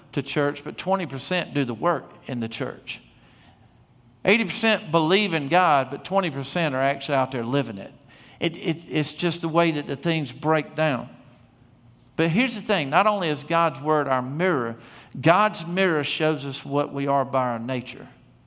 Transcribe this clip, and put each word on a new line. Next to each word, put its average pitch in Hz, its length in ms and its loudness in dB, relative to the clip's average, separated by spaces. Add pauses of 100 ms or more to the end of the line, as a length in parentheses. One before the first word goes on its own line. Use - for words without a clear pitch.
(140)
to 139 80 -2
church, 147 420 -2
but - 140 -10
twenty 190 280 -2
percent 139 480 -4
do 143 120 2
the 120 80 -4
work 147 360 0 (160)
in 123 140 -6
the 113 80 -2
church. - 540 -8 (1200)
Eighty 226 200 4
percent 202 460 -2
believe 170 420 4
in 143 160 -2
God, 147 420 4
but 139 140 -10
twenty 185 240 0
percent 139 440 -2
are 131 80 0
actually 139 340 0
out 131 160 2
there 120 120 -4
living 117 340 -2
it. 98 160 -14 (460)
It, - 160 -2
it. 165 220 -4 (120)
It's 151 240 -2
just 170 280 -2
the 165 80 -2
way 165 220 4
that 147 160 -4
the 139 100 -4
things 156 340 -2
break 151 440 0
down. 135 340 0 (1080)
But 165 140 2
here's 220 260 2
the 202 60 -8
thing. 175 280 0
Not 185 180 4
only 196 220 0
is 139 140 -2
God's 156 380 2
word 151 260 2
our 131 140 2
mirror, 135 560 0 (420)
God's 180 460 4
mirror 170 380 2
shows 151 420 0
us 135 180 -8
what 143 300 0
we 139 140 -2
are 139 180 2
by 127 240 0
our 117 100 -4
nature. 123 480 -6 (400)